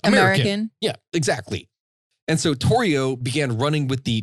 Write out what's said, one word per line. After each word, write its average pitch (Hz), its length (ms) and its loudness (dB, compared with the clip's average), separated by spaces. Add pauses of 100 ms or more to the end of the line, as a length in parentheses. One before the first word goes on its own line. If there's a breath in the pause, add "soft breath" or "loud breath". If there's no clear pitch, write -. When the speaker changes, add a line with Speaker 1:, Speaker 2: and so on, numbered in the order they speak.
Speaker 1:
American. 196 380 4
Speaker 2:
American. 214 300 -2 (100)
Speaker 1:
Yeah, 208 140 -4 (180)
exactly. 131 560 -4 (600)
And 160 100 0
so 160 160 0
Torrio 135 680 0
began 127 380 -2
running 147 300 0
with 131 160 -4
the 110 180 0